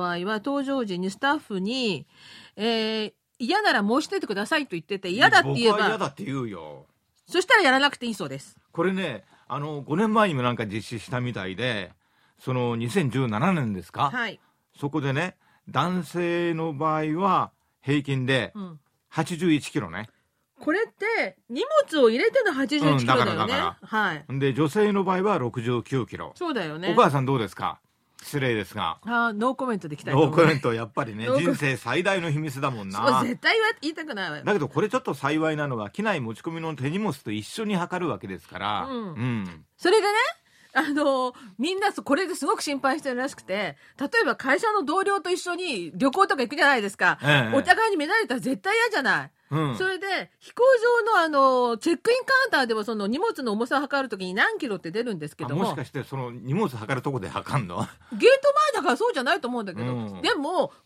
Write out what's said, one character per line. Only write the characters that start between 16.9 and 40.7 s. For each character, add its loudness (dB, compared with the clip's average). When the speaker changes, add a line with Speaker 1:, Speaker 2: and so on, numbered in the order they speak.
Speaker 2:
合 -2
は 2
平 0
均 -2
で 2
Speaker 1:
う -12
ん。 -14
Speaker 2:
八 -4
十 2
一 0
キ -4
ロ -6
ね。 -10
Speaker 1:
こ -2
れ 0
っ -4
て -4
荷 -4
物 2
を 8
入 2
れ 4
て 4
の 2
八 -2
十 0
一 0
キ 2
ロ 6
だ 4
よ -
ね。 2
Speaker 2:
う 0
ん、 0
だ 4
か 4
ら、 0
だ 0
か -2
ら。 -4
Speaker 1:
は -2
い。 -12
Speaker 2:
で、 2
女 2
性 2
の 2
場 0
合 0
は 2
六 -4
十 0
九 -2
キ -10
ロ。 -12
Speaker 1:
そ -6
う -4
だ -4
よ -8
ね。 -2
Speaker 2:
お 4
母 6
さ 0
ん 0
ど 2
う 2
で -2
す -18
か？ -6
失 -6
礼 2
で -2
す -14
が。 -4
Speaker 1:
あ 0
ー、 -2
ノ -2
ー -10
コ -6
メ -2
ン -8
ト -10
で -8
い -6
き -18
た -6
い 0
と 6
思 8
い 0
ま -4
す。 8
Speaker 2:
ノ 10
ー 10
コ 6
メ 0
ン -4
ト、 0
や -4
っ -16
ぱ -2
り -8
ね、 -6
Speaker 1:
ノ 2
ー -
コ 4
メ 2
ン 0
ト。 2
Speaker 2:
人 -6
生 0
最 -2
大 2
の -2
秘 0
密 -6
だ 0
も -8
ん -10
な。 2
Speaker 1:
そ 2
う、 0
絶 -6
対 2
言 2
わ-、 2
言 -6
い -16
た -10
く -8
な -6
い -6
わ -8
よ。 -12
Speaker 2:
だ 2
け 2
ど -2
こ -2
れ 2
ち 0
ょ -2
っ -2
と -4
幸 0
い -2
な -2
の -4
は、 -6
機 -6
内 0
持 -6
ち -16
込 -8
み -8
の -6
手 -4
荷 -2
物 -2
と -8
一 -4
緒 -8
に 0
測 -4
る -2
わ -4
け -12
で -8
す -20
か -14
ら。 -4
Speaker 1:
う -8
ん。 -8
Speaker 2:
う -8
ん。 -6
Speaker 1:
そ 0
れ 6
で 2
ね、 2